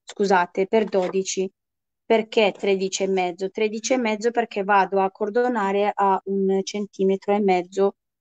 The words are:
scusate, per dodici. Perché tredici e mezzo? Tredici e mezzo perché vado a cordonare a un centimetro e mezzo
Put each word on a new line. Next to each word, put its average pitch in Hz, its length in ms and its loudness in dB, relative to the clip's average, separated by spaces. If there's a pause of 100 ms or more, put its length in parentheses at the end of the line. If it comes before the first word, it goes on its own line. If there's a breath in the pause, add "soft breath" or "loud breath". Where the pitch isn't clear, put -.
scusate, 190 640 0
per 220 180 2
dodici. 190 680 -2 (560)
Perché 226 460 2
tredici 190 500 -2
e 190 60 0
mezzo? 185 420 -2
Tredici 220 440 -2
e - 20 0
mezzo 220 340 -2
perché 226 320 -4
vado 196 380 2
a 190 100 0
cordonare 208 840 0
a 196 320 2
un 196 360 0
centimetro 190 720 -2
e 208 60 0
mezzo 190 560 0 (240)